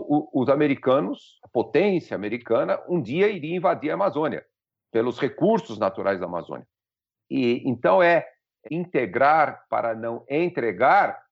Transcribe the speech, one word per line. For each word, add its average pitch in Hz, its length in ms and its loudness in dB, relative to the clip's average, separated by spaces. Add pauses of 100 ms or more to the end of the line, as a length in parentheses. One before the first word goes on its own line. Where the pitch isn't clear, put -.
o, 147 340 0
os 120 60 0
americanos, 143 960 0
a - 40 -20
potência 175 680 0
americana, 117 720 -2
um 175 120 0
dia 156 280 0
iria 165 260 -6
invadir 160 380 -2
a - 20 -2
Amazônia, 151 500 -2 (460)
pelos 120 300 -2
recursos 151 580 0
naturais 98 400 -2
da 90 80 -6
Amazônia. 78 400 -10 (640)
E, 123 340 0
então, 175 380 2
é 170 240 4 (420)
integrar 147 1000 0
para 113 240 -2
não 113 340 -8
entregar, 147 1040 0